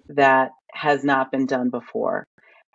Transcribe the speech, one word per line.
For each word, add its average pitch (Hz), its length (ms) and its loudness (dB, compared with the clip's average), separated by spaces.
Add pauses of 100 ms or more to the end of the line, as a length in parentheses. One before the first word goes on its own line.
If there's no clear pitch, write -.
that 135 440 4 (200)
has 143 320 -2
not 135 260 0
been 135 160 -2
done 127 240 -2
before. 117 540 -6 (520)